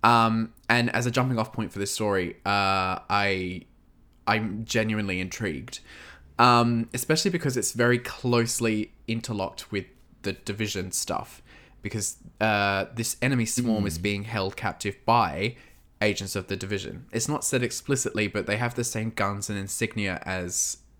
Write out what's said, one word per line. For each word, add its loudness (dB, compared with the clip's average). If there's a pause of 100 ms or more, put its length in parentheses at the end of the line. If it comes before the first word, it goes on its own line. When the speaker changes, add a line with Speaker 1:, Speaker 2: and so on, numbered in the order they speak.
Speaker 1:
Um, 4 (160)
and 4
as 2
a 0
jumping 0
off -2
point -4
for -8
this -4
story, 0 (100)
uh, 2
I, 0 (640)
I'm 0
genuinely 0
intrigued, -6 (580)
um, 6
especially 0
because 0
it's -2
very 4
closely 0 (160)
interlocked -4
with -2 (360)
the -4
Division -4
stuff, -4 (400)
because, -4 (240)
uh, 4
this -4
enemy 2
swarm 2
is -2
Speaker 2:
Mm. -6
Speaker 1:
being 0
held -4
captive -4
by 2 (440)
agents 0
of -4
the -2
Division. -6
It's -2
not -2
said 0
explicitly, -2
but -4
they 0
have -2
the -2
same -4
guns -2
and -4
insignia -4
as -2 (220)